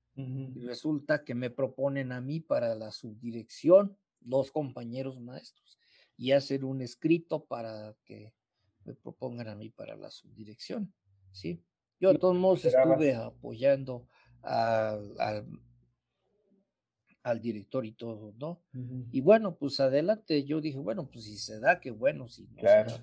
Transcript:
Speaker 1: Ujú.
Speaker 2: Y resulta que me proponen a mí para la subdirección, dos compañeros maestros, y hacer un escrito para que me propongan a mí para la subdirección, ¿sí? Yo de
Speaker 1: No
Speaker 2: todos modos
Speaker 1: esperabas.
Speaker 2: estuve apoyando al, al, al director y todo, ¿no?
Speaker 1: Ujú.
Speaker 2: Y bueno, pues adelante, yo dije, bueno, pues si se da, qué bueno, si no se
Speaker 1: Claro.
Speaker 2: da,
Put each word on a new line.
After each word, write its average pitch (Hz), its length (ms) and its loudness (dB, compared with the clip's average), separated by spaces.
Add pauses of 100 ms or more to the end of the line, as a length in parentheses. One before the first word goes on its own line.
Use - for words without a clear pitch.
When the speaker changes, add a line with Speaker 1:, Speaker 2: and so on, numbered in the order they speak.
(180)
Speaker 1:
Ujú. 131 380 -8
Speaker 2:
Y 123 60 -12
resulta 143 640 -2
que 123 100 -6
me 123 140 -4
proponen 135 640 -2
a 127 100 -8
mí 143 180 -6
para 120 360 -2
la 110 160 -10
subdirección, 117 1080 2 (220)
dos 131 320 -2
compañeros 127 680 -6
maestros, - 580 -18 (400)
y 127 140 0
hacer 139 340 2
un 135 160 -4
escrito 160 640 0
para 110 500 -10 (100)
que 107 280 -20 (520)
me 110 100 -16
propongan 120 540 -12
a 104 60 -12
mí 110 140 -14
para 107 280 -16
la 104 140 -16
subdirección, 107 840 -12 (380)
¿sí? 170 320 -10 (360)
Yo 185 140 6
de - 20 8
Speaker 1:
No - 40 0
Speaker 2:
todos 180 180 4
modos 185 280 4
Speaker 1:
esperabas. 160 380 6
Speaker 2:
estuve 135 120 4
apoyando 123 920 -2 (340)
al, 110 800 0
al, 107 280 -4 (1800)
al 117 180 -2
director 110 440 -6
y 110 80 -12
todo, 110 440 -14
¿no? 160 260 -10 (100)
Speaker 1:
Ujú. 127 380 -10
Speaker 2:
Y 127 100 0
bueno, 202 360 6
pues 139 220 -4
adelante, 151 640 2
yo 151 160 -2
dije, 147 180 -6
bueno, 170 300 -6
pues 110 160 -18
si 104 120 -14
se 107 220 -12
da, 165 200 4
qué 131 120 -12
bueno, 127 360 -2
si - 220 -20
no - 180 0
se 107 140 10
Speaker 1:
Claro. 113 100 -2
Speaker 2:
da, - 120 -8